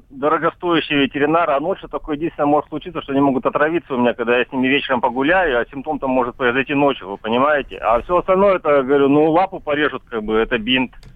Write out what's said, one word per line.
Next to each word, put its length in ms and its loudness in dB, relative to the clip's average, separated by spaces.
дорогостоящий 880 0
ветеринар, 540 2
а 100 2
ночью 300 -6
такое 260 -6
единственное 300 -4
может 240 2
случиться, 320 -10
что 100 -8
они 80 2
могут 240 2
отравиться 480 0
у 60 -2
меня, 160 2
когда 240 0
я 80 0
с 60 -14
ними 160 0
вечером 340 0
погуляю, 580 0
а 60 -4
симптом 320 -8
там 100 -4
может 280 0
произойти 360 -2
ночью, 380 0
вы 80 -8
понимаете? 580 -2
А 240 0
всё 180 -2
остальное, 380 2
это, 260 2
говорю, 280 4
ну, 200 4
лапу 300 0
порежут, 480 -2
как 140 -6
бы, 140 -2
это 200 0
бинт, 380 -2